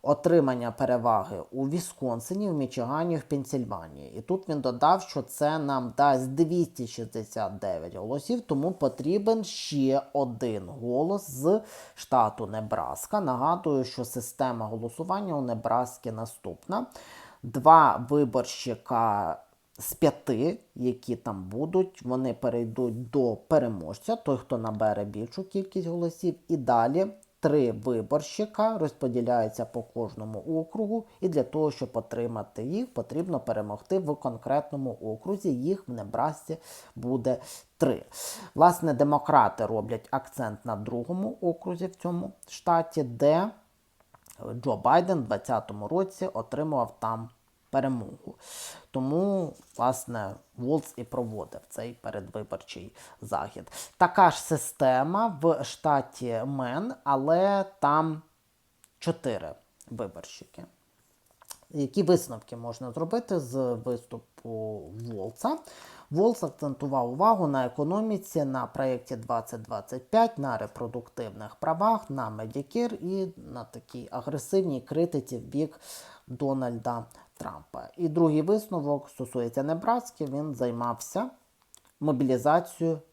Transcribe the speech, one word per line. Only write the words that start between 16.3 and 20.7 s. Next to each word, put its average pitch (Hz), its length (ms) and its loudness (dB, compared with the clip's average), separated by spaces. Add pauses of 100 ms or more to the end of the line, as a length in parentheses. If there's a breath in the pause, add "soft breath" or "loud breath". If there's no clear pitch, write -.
Два 131 680 8
виборщика 113 1300 2 (420)
з - 160 -8
п'яти, 147 680 0 (140)